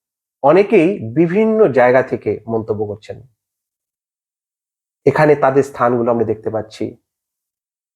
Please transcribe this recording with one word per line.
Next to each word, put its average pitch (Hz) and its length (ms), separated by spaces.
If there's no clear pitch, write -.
অনেকেই 170 680
বিভিন্ন 196 580
জায়গা 123 320
থেকে 107 440
মন্তব্য 110 380
করছেন, 101 360
এখানে 147 300
তাদের 139 280
স্থানগুলো 120 480
আমরা 117 140
দেখতে 110 240
পাচ্ছি। 107 480